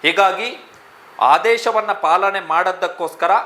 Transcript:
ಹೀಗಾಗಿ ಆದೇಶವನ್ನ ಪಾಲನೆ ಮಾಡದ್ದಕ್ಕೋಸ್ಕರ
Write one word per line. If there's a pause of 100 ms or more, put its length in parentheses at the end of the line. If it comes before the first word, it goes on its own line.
ಹೀಗಾಗಿ (500)
ಆದೇಶವನ್ನ
ಪಾಲನೆ
ಮಾಡದ್ದಕ್ಕೋಸ್ಕರ (140)